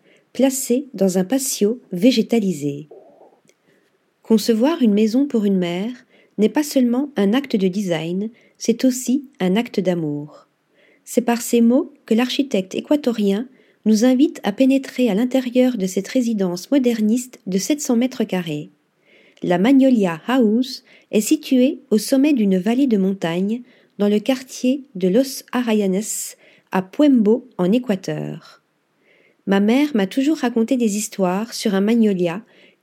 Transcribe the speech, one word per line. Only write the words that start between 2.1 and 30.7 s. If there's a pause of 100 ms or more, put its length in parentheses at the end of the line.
Concevoir
une
maison
pour
une
mère (320)
n'est
pas
seulement
un
acte
de
design, (280)
c'est
aussi (100)
un
acte
d'amour. (560)
C'est
par
ces
mots (120)
que
l'architecte
équatorien (380)
nous
invite
à
pénétrer
à
l'intérieur
de
cette
résidence
moderniste
de
sept
cents
mètres
carrés. (720)
La
Magnolia
House (260)
est
située (100)
au
sommet
d'une
vallée
de
montagne (360)
dans
le
quartier (120)
de
Los
Arrayanes, (720)
à
Puembo,
en
Équateur. « (840)
Ma
mère
m'a
toujours
raconté